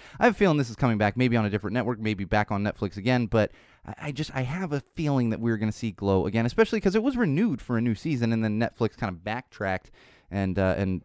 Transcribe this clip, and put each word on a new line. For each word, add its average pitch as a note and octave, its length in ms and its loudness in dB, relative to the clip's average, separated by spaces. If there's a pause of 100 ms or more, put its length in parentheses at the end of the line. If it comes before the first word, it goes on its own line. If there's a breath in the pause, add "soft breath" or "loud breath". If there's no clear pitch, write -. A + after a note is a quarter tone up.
(200 loud breath)
I A3+ 60 6
have G#3+ 80 4
a - 20 -10
feeling E3 220 4
this A#2+ 120 -2
is G#2+ 60 -14
coming A#2 220 2
back, G#2 180 2
maybe B2 200 2
on A2 100 2
a G2 40 -2
different G#2 240 -4
network, A#2+ 240 -2
maybe G#2+ 260 -4
back G#2 280 0
on G2+ 100 -2
Netflix G2+ 340 -4
again, A#2+ 300 4
but G#2+ 240 4 (360 soft breath)
I, - 160 -10
I D3 100 -6
just, D3+ 240 -6
I C3 60 0
have D3+ 300 -4
a C#3 80 0
feeling C3+ 500 0
that A2 100 -4
we're A2+ 160 2
gonna G#2+ 160 0
see A2+ 180 -6
Glow F#2+ 360 2
again, A2+ 200 0
especially A3 340 0
'cause F#3+ 140 2
it A3 80 0
was C4 140 -2
renewed F3 440 0
for A#2+ 160 -4
a A2+ 40 0
new A#2 140 0
season, A#2+ 380 -2
and A2+ 120 0
then G#2+ 160 -2
Netflix - 360 -2
kinda G2+ 160 -6
backtracked, G2 800 -8 (400 soft breath)
and, F#2+ 280 -2
uh, F#2+ 180 2
and F#2+ 280 -2